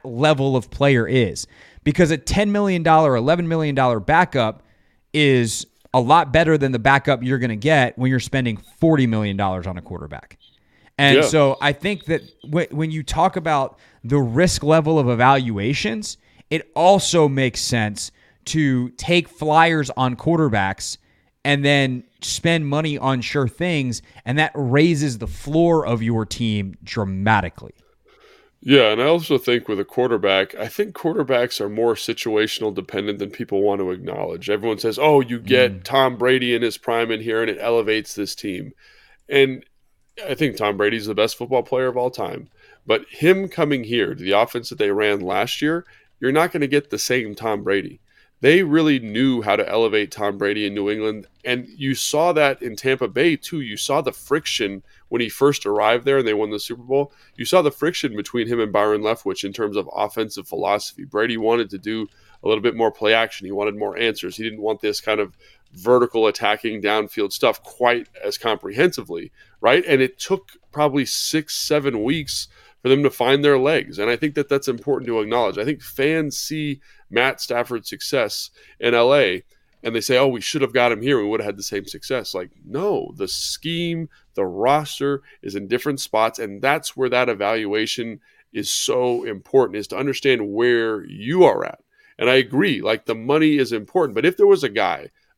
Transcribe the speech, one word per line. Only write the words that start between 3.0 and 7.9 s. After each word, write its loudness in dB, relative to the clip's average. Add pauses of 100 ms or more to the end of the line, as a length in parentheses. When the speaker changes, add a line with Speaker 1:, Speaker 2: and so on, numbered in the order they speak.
Speaker 1:
eleven 2
million 0
dollar 2
backup 0 (500)
is 2 (300)
a 6
lot 4
better 4
than 0
the -2
backup 4
you're 0
gonna -2
get 2